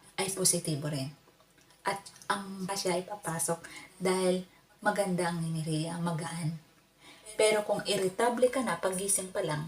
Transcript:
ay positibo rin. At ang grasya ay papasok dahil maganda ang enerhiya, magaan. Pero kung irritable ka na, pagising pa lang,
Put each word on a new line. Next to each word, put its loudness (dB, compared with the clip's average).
ay 0
positibo 0
rin. -4
At -2
ang -4
grasya 0
ay -10
papasok -2
dahil 2
maganda 2
ang -2
enerhiya, -2
magaan. -2
Pero 4
kung 0
irritable 2
ka 2
na, 0
pagising 0
pa 0
lang, 0